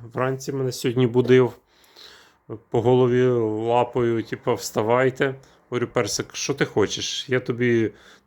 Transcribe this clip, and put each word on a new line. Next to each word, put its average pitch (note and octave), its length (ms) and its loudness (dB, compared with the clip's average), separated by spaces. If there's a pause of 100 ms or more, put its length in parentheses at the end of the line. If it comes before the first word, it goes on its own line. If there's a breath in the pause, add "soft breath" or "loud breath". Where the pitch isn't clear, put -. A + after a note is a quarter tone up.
(140)
вранці C3 400 -4
мене C3 180 -4
сьогодні B2+ 360 0
будив, B2 460 4 (1160 loud breath)
по A#2+ 120 0
голові B2+ 460 4 (400)
лапою, A#2+ 560 0
типу, - 300 -4
«вставайте». C3 800 0 (340 soft breath)
Говорю: A#2+ 240 -2
«Персик, A2+ 420 -4
що - 180 -4
ти C3+ 120 -4
хочеш? - 640 -2
Я B2+ 100 0
тобі A#2 520 0 (360 loud breath)